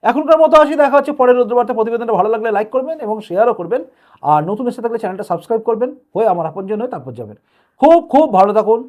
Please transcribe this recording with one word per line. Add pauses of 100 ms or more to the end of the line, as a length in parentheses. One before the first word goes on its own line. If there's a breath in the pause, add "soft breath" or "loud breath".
এখনকার
মতো
আসি,
দেখা
হচ্ছে
পরের
রুদ্রবার্তা
প্রতিবেদনটা।
ভালো
লাগলে
লাইক
করবেন
এবং (120)
শেয়ারও
করবেন, (500 soft breath)
আর
নতুন
এসে
থাকলে
চ্যানেলটা
সাবস্ক্রাইব
করবেন, (240)
হয়ে
আমার
আপনজন
হয়ে
তারপর
যাবেন। (440)
খুব, (140)
খুব (120)
ভালো
থাকুন